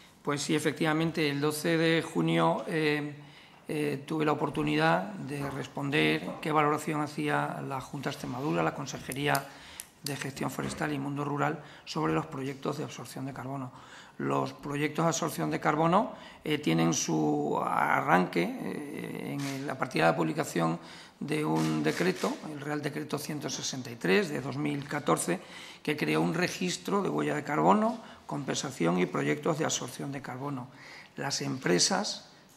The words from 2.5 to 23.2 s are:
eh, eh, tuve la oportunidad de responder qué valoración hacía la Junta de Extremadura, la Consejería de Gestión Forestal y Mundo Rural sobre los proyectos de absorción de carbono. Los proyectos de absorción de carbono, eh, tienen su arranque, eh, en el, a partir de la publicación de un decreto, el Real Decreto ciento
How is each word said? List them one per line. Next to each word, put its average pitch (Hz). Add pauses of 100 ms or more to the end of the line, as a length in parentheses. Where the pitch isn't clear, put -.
eh, 151 (520)
eh, 147
tuve 156
la 151
oportunidad 156
de 143
responder 151 (120)
qué 160
valoración 151
hacía 147
la 135
Junta 139
de -
Extremadura, 143
la 160
Consejería 139 (580)
de 143
Gestión 139
Forestal 143
y 139
Mundo 143
Rural 143 (220)
sobre 160
los 160
proyectos 135
de 151
absorción 131
de 135
carbono. 131 (480)
Los 139
proyectos 151
de 170
absorción 160
de 151
carbono, 165 (320)
eh, 151
tienen 165
su 151
arranque, 151
eh, 156
en 143
el, 139
a 143
partir 131
de 165
la 160
publicación 160 (420)
de 151
un 156
decreto, 175 (200)
el 143
Real 147
Decreto 151
ciento 147